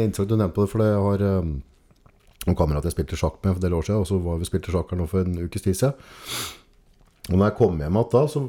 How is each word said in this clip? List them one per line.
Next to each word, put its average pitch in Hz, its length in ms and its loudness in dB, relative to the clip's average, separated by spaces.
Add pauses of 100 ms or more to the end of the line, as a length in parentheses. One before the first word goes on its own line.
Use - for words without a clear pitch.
interessant 101 260 0
du 113 60 2
nevnte 101 180 0
på 101 140 2
det, - 20 -6
for 110 140 0
jeg 104 240 2
har, 101 180 0
eh, 92 240 0 (1000)
en 95 60 4
kamerat 76 300 2
jeg 82 80 -2
spilte 80 240 -4
sjakk - 240 -4
med 98 100 2
for 90 60 -2
en 92 80 -2
del 87 100 0
år 82 80 0
siden, 104 160 0
og 90 80 0
så 95 140 0
var 85 180 -2
vi 87 80 -4
spilte 85 240 -4
sjakk 87 220 -2
her - 80 -2
nå 82 80 -2
for 92 160 0
en 90 160 -2
ukes 87 240 -6
tid 95 100 2
siden. 139 160 2 (1400)
Og 90 60 4
når 101 140 4
jeg 104 80 -6
kom 95 200 4
hjem 73 200 -4
igjen 117 160 0
da, 127 160 6
så 147 180 -4